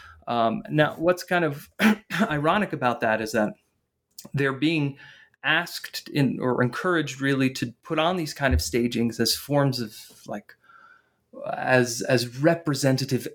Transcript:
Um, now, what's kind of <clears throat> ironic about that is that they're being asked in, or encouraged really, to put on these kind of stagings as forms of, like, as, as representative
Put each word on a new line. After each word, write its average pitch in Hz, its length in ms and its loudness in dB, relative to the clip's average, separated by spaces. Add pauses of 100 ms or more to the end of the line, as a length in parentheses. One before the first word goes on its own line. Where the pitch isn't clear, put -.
(260)
Um, 113 420 0
now, 151 300 2
what's 175 240 0
kind 175 220 0
of 143 240 -6 (100)
<clears throat> 208 440 2
ironic 165 500 0
about 123 280 0
that 110 200 2
is 110 100 -4
that 107 220 2 (840)
they're 139 180 0
being 143 440 0 (480)
asked - 640 -4
in, 139 320 0
or 123 220 2
encouraged 143 580 -2
really, 135 300 2
to 127 220 -6 (120)
put 156 160 -2
on 175 160 0
these 156 180 -6
kind 131 200 2
of 120 60 4
stagings 117 600 0
as 113 160 2
forms 139 440 0
of, 107 160 -8 (300)
like, 107 300 -14 (1000)
as, 127 460 2
as 123 360 0
representative 135 960 0